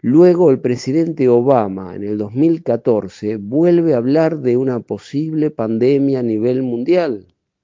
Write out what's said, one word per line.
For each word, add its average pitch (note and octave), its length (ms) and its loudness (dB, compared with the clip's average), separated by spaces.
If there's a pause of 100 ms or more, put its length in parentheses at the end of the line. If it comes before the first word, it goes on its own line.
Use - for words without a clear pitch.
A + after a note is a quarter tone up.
Luego E3+ 460 6
el C3 80 2
presidente C3+ 720 -2
Obama, G#2+ 640 0
en G2 80 -10
el G#2 140 -6
dos G#2 160 -6
mil D#3+ 280 0
catorce, A2 760 -2
vuelve E3 560 2
a B2+ 60 2
hablar D3+ 420 0
de B2 160 0
una B2+ 240 -2
posible D3+ 680 -6
pandemia C3 720 0
a B2 40 -4
nivel A#2+ 380 -2
mundial. B2+ 680 -2 (360)